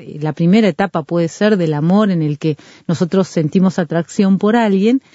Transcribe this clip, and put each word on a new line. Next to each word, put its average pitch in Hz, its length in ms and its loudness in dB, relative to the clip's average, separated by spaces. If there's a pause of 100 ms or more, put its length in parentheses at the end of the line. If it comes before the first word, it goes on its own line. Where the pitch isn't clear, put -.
(220)
la 151 120 -4
primera 190 340 2
etapa 180 340 -2
puede 170 280 -2
ser 208 280 0
del 160 160 0
amor 185 380 2
en 170 100 0
el 147 160 -2
que 156 200 -2 (300)
nosotros 180 420 0
sentimos 180 500 0
atracción 180 580 0
por 208 180 0
alguien, 220 460 2 (140)